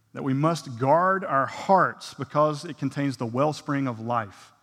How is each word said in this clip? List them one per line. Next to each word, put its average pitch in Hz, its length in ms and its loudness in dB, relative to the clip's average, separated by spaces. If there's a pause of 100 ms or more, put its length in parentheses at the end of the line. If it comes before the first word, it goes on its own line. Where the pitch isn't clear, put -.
(140)
that 135 100 -8
we 139 100 0
must 143 460 -2
guard 175 440 4
our 135 220 2
hearts 156 720 0
because 147 500 0
it 160 140 -10
contains 139 380 -2
the 120 100 -4
wellspring 139 600 -2
of 117 120 -6
life. 113 520 -6 (120)